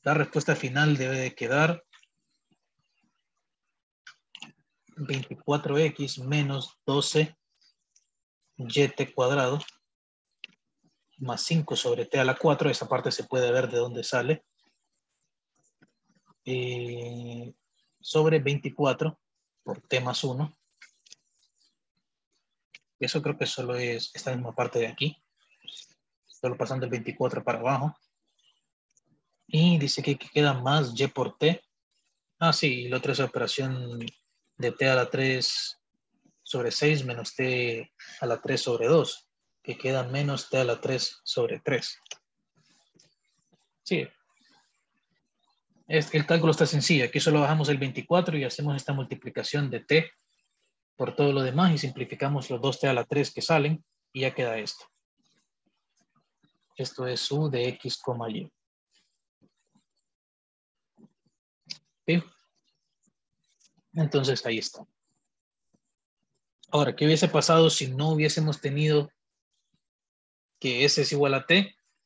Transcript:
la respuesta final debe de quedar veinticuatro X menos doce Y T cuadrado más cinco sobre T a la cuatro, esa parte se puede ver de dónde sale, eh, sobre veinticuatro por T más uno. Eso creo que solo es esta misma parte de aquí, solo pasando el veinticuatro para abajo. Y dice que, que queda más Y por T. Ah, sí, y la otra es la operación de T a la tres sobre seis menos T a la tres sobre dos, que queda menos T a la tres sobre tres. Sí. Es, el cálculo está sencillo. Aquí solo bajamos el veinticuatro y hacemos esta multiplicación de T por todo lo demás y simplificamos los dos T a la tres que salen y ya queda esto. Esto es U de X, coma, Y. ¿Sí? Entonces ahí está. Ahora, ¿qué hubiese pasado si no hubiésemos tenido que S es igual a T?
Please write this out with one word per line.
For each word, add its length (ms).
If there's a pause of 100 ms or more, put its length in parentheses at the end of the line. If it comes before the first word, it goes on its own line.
la 100
respuesta 420
final 420
debe 200
de 160
quedar 500 (3250)
veinticuatro 840
X 400
menos 680
doce 500 (1200)
Y 340
T 260
cuadrado 440 (1600)
más 240
cinco 340
sobre 300
T 140
a 40
la 140
cuatro, 320
esa 180
parte 240
se 120
puede 280
ver 160
de 120
dónde 240
sale, 420 (2000)
eh, 1080 (460)
sobre 400
veinticuatro 800 (440)
por 180
T 180
más 240
uno. 340 (2500)
Eso 240
creo 160
que 80
solo 300
es 400
esta 180
misma 220
parte 240
de 80
aquí, 340 (1040)
solo 320
pasando 280
el 60
veinticuatro 520
para 160
abajo. 360 (1500)
Y 320
dice 240
que, 160
que 120
queda 240
más 460
Y 80
por 300
T. 240 (760)
Ah, 140
sí, 320
y 20
la 100
otra 140
es 80
la 60
operación 760 (580)
de 140
T 180
a 60
la 140
tres 680 (640)
sobre 300
seis 340
menos 300
T 580 (280)
a 40
la 160
tres 200
sobre 260
dos, 420 (320)
que 160
queda 260
menos 460
T 80
a 60
la 180
tres 420
sobre 360
tres. 400 (1800)
Sí. 240 (1800)
Es, 260
el 140
cálculo 240
está 160
sencillo. 380
Aquí 140
solo 220
bajamos 280
el 100
veinticuatro 580
y 60
hacemos 320
esta 180
multiplicación 800
de 80
T 320 (840)
por 200
todo 180
lo 80
demás 320
y 60
simplificamos 720
los 100
dos 180
T 80
a 60
la 120
tres 280
que 80
salen 420 (300)
y 80
ya 140
queda 240
esto. 260 (1900)
Esto 320
es 240
U 180
de 200
X, 280
coma, 320
Y. 220 (3500)
¿Sí? 180 (1700)
Entonces 520
ahí 140
está. 260 (1800)
Ahora, 260
¿qué 120
hubiese 220
pasado 420
si 160
no 220
hubiésemos 520
tenido 500 (1500)
que 260
S 160
es 100
igual 220
a 140
T? 280 (300)